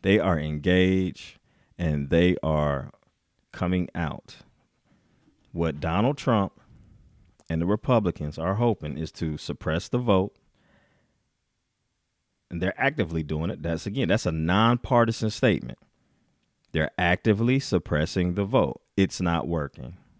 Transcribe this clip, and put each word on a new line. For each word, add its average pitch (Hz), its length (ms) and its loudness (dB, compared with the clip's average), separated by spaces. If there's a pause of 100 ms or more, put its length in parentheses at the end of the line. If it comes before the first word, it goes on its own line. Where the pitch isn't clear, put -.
They 98 180 4
are 85 180 2
engaged 90 1000 0 (400)
and 73 320 -2
they 85 340 4
are 73 480 0 (600)
coming 90 440 -2
out. - 420 -6 (1120)
What 82 280 -2
Donald 95 380 0
Trump 107 420 0 (920)
and 82 120 0
the 85 40 0
Republicans 98 720 0
are 90 180 -2
hoping 104 420 -2
is 80 160 -6
to 78 240 -4
suppress - 500 -4
the 123 100 -2
vote. 104 380 2 (2250)
And 85 120 -6
they're 92 180 -2
actively 95 440 -2
doing 80 260 -4
it. 76 140 -8
That's, 82 220 -4
again, 104 240 -2
that's 104 160 2
a 85 60 0
nonpartisan 113 1000 2
statement. 95 500 0 (920)
They're 78 260 0
actively 107 600 2
suppressing 87 760 -2
the 101 100 -2
vote. 98 360 0 (140)
It's - 260 0
not 85 260 0
working. 76 500 -8 (220)